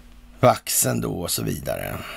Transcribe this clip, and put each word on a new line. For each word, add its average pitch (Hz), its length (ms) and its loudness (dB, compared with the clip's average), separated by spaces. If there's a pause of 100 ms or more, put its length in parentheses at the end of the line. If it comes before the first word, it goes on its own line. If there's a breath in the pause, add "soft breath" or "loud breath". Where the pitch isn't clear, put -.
(400 loud breath)
vaxen 120 600 4
då 107 200 -4
och 85 100 -4
så - 120 -2
vidare. 50 540 -4 (200 loud breath)